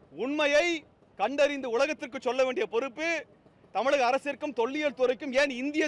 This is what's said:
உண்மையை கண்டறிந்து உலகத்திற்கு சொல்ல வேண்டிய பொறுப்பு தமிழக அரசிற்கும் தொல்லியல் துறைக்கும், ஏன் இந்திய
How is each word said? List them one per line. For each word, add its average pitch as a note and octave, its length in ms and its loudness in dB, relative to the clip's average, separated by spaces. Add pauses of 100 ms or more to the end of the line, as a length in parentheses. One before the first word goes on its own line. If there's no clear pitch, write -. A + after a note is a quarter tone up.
(240)
உண்மையை D4 420 2 (540)
கண்டறிந்து C#4 560 0
உலகத்திற்கு C4+ 520 -2
சொல்ல B3+ 200 2
வேண்டிய C4 180 -2 (100)
பொறுப்பு C4+ 340 -2 (640)
தமிழக C4 340 2
அரசிற்கும் C4+ 500 -2
தொல்லியல் C4+ 400 -2
துறைக்கும், B3+ 420 0
ஏன் C#4+ 200 0
இந்திய D4 260 0